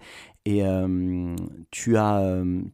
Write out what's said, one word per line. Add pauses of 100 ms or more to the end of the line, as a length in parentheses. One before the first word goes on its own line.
(440)
et,
euh, (360)
tu
as,
euh, (120)